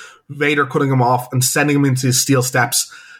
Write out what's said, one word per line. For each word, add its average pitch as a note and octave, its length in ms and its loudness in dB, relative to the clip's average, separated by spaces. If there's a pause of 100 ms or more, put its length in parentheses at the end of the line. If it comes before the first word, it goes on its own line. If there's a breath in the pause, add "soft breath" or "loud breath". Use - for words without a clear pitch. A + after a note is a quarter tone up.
(280 loud breath)
Vader C#3+ 380 0
cutting C#3 240 -2
him C3 120 2
off B2 300 0
and B2+ 100 0
sending D3 340 0
him C#3+ 80 2
into C3 240 0
his B2 120 0
steel C3 220 2
steps. - 500 -2 (280 loud breath)